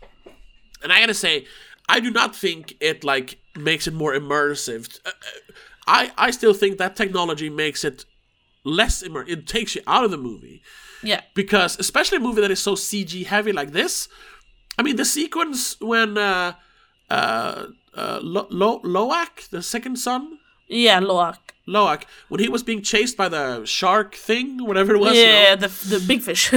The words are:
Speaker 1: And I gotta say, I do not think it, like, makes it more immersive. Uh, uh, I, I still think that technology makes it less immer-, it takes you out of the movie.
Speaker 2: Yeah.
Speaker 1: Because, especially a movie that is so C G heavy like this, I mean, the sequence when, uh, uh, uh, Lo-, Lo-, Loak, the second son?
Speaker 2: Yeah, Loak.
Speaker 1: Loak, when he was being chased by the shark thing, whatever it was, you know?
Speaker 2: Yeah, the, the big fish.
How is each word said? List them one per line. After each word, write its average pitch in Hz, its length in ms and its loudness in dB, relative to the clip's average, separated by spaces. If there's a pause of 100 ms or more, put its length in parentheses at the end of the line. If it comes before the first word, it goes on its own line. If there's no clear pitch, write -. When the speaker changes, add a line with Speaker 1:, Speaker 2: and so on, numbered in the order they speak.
(800)
Speaker 1:
And 156 100 0
I 190 80 8
gotta 226 140 4
say, 156 320 -2 (420)
I 247 120 4
do 247 120 -2
not 233 240 0
think 165 440 -8
it, 151 240 -2
like, 135 340 -2 (180)
makes 156 320 -2
it 160 60 -6
more 156 200 -2
immersive. 143 920 -4
Uh, - 40 -10
uh, - 420 -16 (360)
I, - 300 2
I 240 140 2
still 226 220 4
think 196 240 0
that 190 180 -4
technology 175 540 -4
makes 151 340 -4
it 147 220 -6 (580)
less 185 400 0
immer-, 160 240 -10
it 170 200 -8
takes 214 280 -6
you - 120 -10
out 214 160 2
of 214 80 0
the 165 60 -6
movie. 117 440 -12 (400)
Speaker 2:
Yeah. 208 200 -4 (140)
Speaker 1:
Because, 196 440 0
especially 302 380 0
a 269 40 -2
movie 226 200 0
that 202 100 2
is 185 100 -2
so 202 140 0
C 202 300 -4
G 180 200 -10
heavy 202 280 -2
like 143 180 -6
this, 220 360 -2 (720)
I - 60 0
mean, 277 120 -2
the 262 100 -2
sequence 302 760 -4
when, 220 380 0
uh, 185 360 0 (560)
uh, - 560 -2 (300)
uh, 55 260 -6
Lo-, 175 280 -4
Lo-, 196 340 0
Loak, 247 680 -2
the 175 100 -8
second 247 360 -6
son? 262 420 -6 (280)
Speaker 2:
Yeah, 220 320 4
Loak. 180 380 0 (280)
Speaker 1:
Loak, 180 400 0 (240)
when - 120 -2
he 220 80 2
was 233 140 -2
being 220 180 -4
chased 226 340 0
by 185 140 0
the 131 360 -4
shark 196 500 0
thing, 254 500 -4
whatever 196 300 4
it 202 40 6
was, 220 160 6
you 233 100 10
know? 220 60 10
Speaker 2:
Yeah, 202 240 8
the, 196 120 0
the 190 380 -4
big 240 160 2
fish. - 360 0